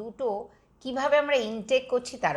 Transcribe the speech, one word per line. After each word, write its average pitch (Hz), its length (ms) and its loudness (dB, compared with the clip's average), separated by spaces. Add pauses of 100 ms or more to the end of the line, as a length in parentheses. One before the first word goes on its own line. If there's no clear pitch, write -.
দুটো 226 280 -6 (540)
কিভাবে 269 400 2
আমরা 294 140 2 (140)
ইনটেক 240 320 0 (100)
করছি 247 220 -2 (100)
তার 151 120 0